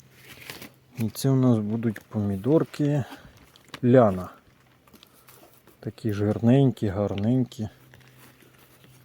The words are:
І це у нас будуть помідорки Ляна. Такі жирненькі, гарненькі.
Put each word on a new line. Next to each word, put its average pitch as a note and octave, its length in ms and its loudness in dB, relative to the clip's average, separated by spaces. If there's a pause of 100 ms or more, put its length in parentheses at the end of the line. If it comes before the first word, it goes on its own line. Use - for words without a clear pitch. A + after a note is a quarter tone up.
(1000)
І A2 100 -4
це C3+ 220 -4
у C3+ 60 2
нас B2+ 220 2
будуть A2 420 -4
помідорки B2+ 1040 -2 (800)
Ляна. A2 460 4 (1500)
Такі A2 300 -8
жирненькі, A2 760 2
гарненькі. G#2 800 -2 (1400)